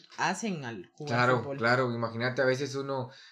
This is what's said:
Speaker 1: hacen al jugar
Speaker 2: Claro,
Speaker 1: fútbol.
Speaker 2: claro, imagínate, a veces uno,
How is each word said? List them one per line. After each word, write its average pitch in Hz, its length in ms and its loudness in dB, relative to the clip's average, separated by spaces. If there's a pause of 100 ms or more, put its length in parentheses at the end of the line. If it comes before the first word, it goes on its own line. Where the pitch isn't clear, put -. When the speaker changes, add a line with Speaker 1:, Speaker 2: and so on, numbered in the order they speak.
(180)
Speaker 1:
hacen 175 480 -2
al 113 260 -10
jugar 147 260 -4
Speaker 2:
Claro, 123 220 4
Speaker 1:
fútbol. 139 180 -6
Speaker 2:
claro, 123 360 4
imagínate, 117 480 -2
a 131 40 4
veces 131 300 0
uno, 135 340 -4 (220)